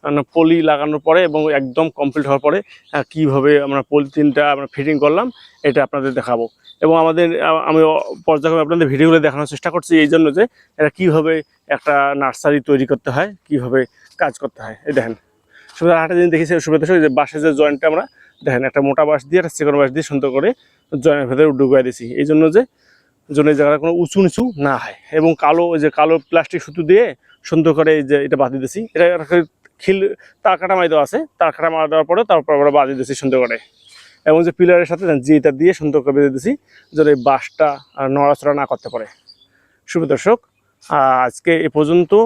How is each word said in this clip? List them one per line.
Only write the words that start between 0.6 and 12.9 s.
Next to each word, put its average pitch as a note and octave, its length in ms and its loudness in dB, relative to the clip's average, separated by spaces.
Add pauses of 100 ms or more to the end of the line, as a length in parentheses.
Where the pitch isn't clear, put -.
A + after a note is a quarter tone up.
লাগানোর D3+ 360 -2
পরে D#3+ 240 2
এবং D#3 300 -2
একদম C#3 380 -2
কমপ্লিট C#3 360 -4
হওয়ার C#3 140 0
পরে, D#3 220 0 (300)
আহ, D3 180 -2
কীভাবে C#3+ 520 2
আমরা C#3 280 -4
পলিথিনটা D3 640 0
আমরা C#3 200 -6
ফিটিং D3 260 -4
করলাম, E3 340 0 (300)
এটা C#3+ 200 0
আপনাদের C3+ 320 -4
দেখাবো। A#2+ 340 -4 (320)
এবং D#3+ 180 2
আমাদের, E3 440 0
আহ, D#3+ 140 0
আমি D#3+ 260 2
অ-, D#3 320 0 (120)
পর্যায়ক্রমে D#3+ 340 0
আপনাদের D#3+ 280 0
ভিডিওগুলো D#3+ 320 4
দেখানোর D3 260 -2
চেষ্টা D3 240 -8
করছি E3 280 0
এই D3+ 100 4
জন্য D#3 260 2
যে F#3 80 0 (340)
এটা D3+ 120 0
কীভাবে D#3+ 540 0 (240)
একটা C#3+ 480 0
নার্সারি C#3 460 -2
তৈরি C3+ 260 0
করতে C3+ 240 -4